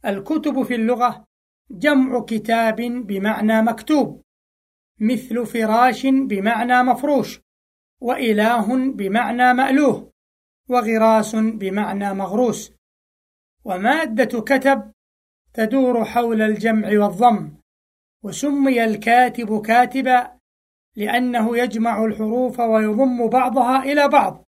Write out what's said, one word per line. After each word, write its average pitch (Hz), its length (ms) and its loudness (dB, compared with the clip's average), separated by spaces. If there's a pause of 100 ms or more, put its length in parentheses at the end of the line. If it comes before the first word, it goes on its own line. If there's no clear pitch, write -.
الكتب 269 560 -4
في 247 120 -4
اللغة 233 500 -2 (460)
جمع 262 500 0
كتاب 226 600 -2
بمعنى 220 800 -2
مكتوب، 233 600 0 (800)
مثل 226 460 -2
فراش 233 600 2
بمعنى 240 760 0
مفروش، 262 580 0 (600)
وإله 240 920 0
بمعنى 233 600 0
مألوه، 269 580 0 (580)
وغراس 220 680 2
بمعنى 202 800 -4
مغروس. 196 640 -4 (880)
ومادة 233 760 -2
كتب 269 520 0 (600)
تدور 240 500 0
حول 233 380 0
الجمع 214 460 0
والضم، 202 680 2 (680)
وسمي 269 600 0
الكاتب 226 840 0
كاتبا 247 640 2 (680)
لأنه 240 600 -2
يجمع 226 460 -2
الحروف 226 560 -2
ويضم 226 680 2
بعضها 247 540 2
إلى 285 260 2
بعض 240 420 0